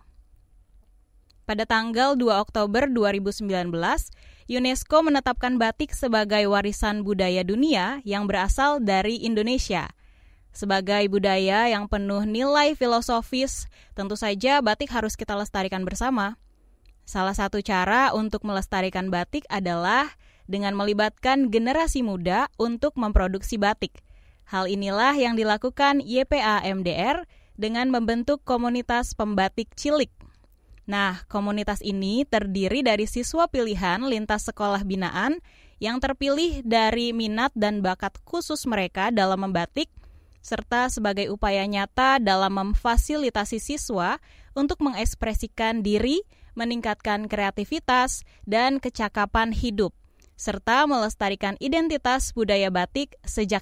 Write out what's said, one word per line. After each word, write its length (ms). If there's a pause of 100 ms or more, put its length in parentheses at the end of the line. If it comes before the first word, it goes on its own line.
(1500)
Pada 160
tanggal 560
dua 240
Oktober 480
dua 240
ribu 160
sembilan 400
belas, 400 (400)
unesco 560
menetapkan 480
batik 400
sebagai 560
warisan 560
budaya 400
dunia 560
yang 240
berasal 560
dari 400
Indonesia. 640 (640)
Sebagai 560
budaya 640
yang 160
penuh 400
nilai 480
filosofis, 960 (240)
tentu 240
saja 400
batik 320
harus 240
kita 160
lestarikan 560
bersama. 480 (720)
Salah 240
satu 320
cara 480
untuk 320
melestarikan 640
batik 400
adalah 640 (400)
dengan 240
melibatkan 720
generasi 560
muda 560
untuk 400
memproduksi 560
batik. 480 (400)
Hal 240
inilah 480
yang 240
dilakukan 640
Y 240
P 160
A 240
M 160
D 160
R 240 (320)
dengan 320
membentuk 560
komunitas 720
pembatik 640
cilik. 320 (720)
Nah, 480
komunitas 480
ini 480
terdiri 560
dari 240
siswa 400
pilihan 560
lintas 480
sekolah 320
binaan 560 (400)
yang 240
terpilih 640
dari 480
minat 400
dan 240
bakat 480
khusus 400
mereka 480
dalam 320
membatik, 400 (540)
serta 480
sebagai 400
upaya 400
nyata 480
dalam 400
memfasilitasi 1040
siswa 560 (400)
untuk 240
mengekspresikan 1040
diri, 400 (320)
meningkatkan 720
kreativitas, 960 (240)
dan 320
kecakapan 720
hidup, 400 (400)
serta 560
melestarikan 720
identitas 720
budaya 400
batik 480
sejak 400